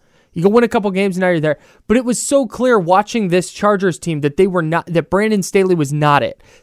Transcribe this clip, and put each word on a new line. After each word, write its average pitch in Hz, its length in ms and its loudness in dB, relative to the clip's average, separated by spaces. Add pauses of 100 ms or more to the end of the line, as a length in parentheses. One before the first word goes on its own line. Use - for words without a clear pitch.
(320)
You 165 100 -6
can 196 100 2
win 233 120 4
a 226 40 -4
couple 208 220 -2
games 190 260 -2
and 180 60 -6
now 180 60 0
you're 175 120 0
there. 151 180 -2 (280)
But 214 120 2
it 254 80 -2
was 240 160 -2
so 277 240 0
clear 240 320 0
watching 190 500 0
this 175 240 0
Chargers 196 460 0
team 156 240 -4
that 143 160 -2
they 185 80 6
were 180 160 -2
not, 160 240 -2
that 160 240 -2
Brandon 208 320 0
Staley 190 320 2
was 147 180 -2
not 147 300 2
it. - 200 -8 (200)